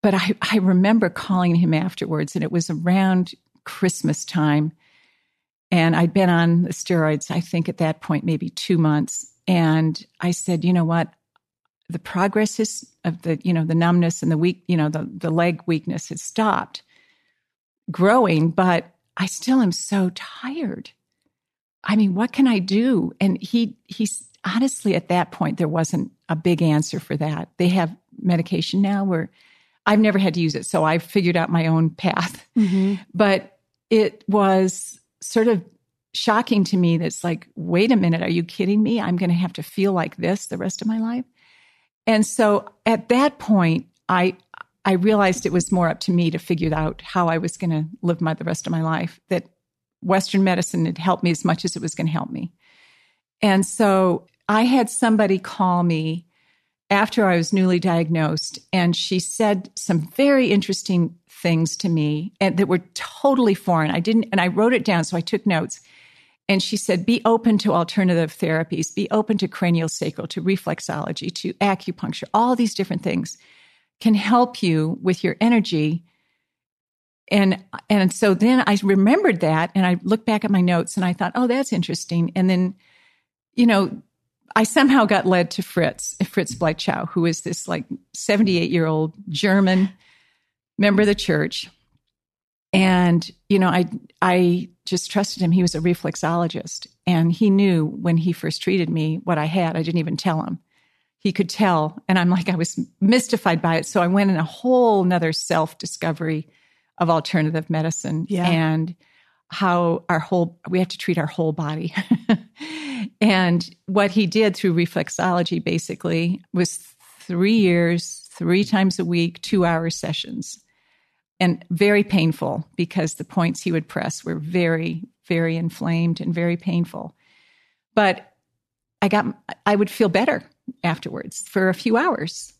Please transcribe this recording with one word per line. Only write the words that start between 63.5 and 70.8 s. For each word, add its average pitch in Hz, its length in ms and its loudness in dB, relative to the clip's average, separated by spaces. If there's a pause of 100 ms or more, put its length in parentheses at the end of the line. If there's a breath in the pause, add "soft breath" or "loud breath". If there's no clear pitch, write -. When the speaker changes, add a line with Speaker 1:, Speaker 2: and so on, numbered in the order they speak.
Speaker 1:
foreign. 160 380 0
I - 80 0
didn't, 220 320 0
and 196 80 -2
I 175 80 0
wrote 214 260 2
it 247 120 -2
down, 170 180 0
so 175 140 -4
I 170 40 -2
took - 240 -4
notes. 170 360 -2 (680 soft breath)
And 196 140 2
she - 160 -4
said, 180 280 -2
"Be 233 200 0
open 226 340 4
to 208 140 0
alternative 170 580 0
therapies, 160 640 -2
be 202 160 -4
open 214 300 0
to 190 80 -2
cranial 170 420 0
sacral, - 380 -8
to - 140 -8
reflexology, 165 920 -4